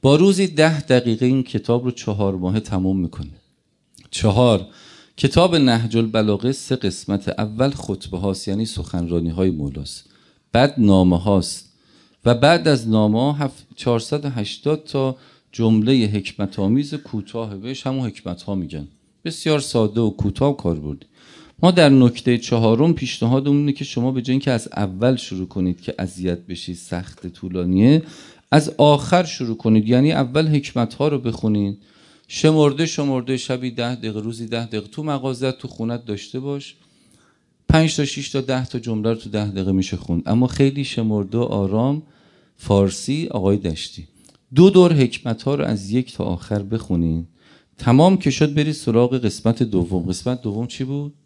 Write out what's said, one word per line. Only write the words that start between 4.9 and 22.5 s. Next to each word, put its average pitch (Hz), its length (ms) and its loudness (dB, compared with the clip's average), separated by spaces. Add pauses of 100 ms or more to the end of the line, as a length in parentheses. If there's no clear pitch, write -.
کتاب 170 400 2
نهج 117 400 2
البلاغه 110 560 0
سه 135 240 -4
قسمت. 98 520 -4
اول 113 420 -2
خطبه 95 480 -8
هاست، 95 300 -4
یعنی 101 180 -2
سخنرانی 85 640 -4
های 92 200 0
مولاست، 71 540 -8 (480)
بعد 139 260 4
نامه 92 400 6
هاست 92 500 0 (560)
و 120 100 4
بعد 160 340 4
از 117 200 0
نامه 110 320 2
ها 143 120 0
هفت-، 143 340 -6 (100)
چهارصد 123 480 -2
و 147 40 -4
هشتاد 143 560 -4
تا 135 320 -4 (360)
جمله 113 540 4
حکمت 101 520 -6
آمیز 131 360 0
کوتاه، 110 640 -10
بهش 123 300 -10
همون 131 200 -4
حکمت - 360 -10
ها 101 120 -6
می‌گن، 76 340 -8 (360)
بسیار 156 360 -2
ساده 113 400 0
و 110 100 2
کوتاه 107 400 0
و - 20 -2
کاربردی. 76 540 -4 (560)
ما 175 80 6
در 175 180 6
نکته 123 500 4
چهارم 117 560 2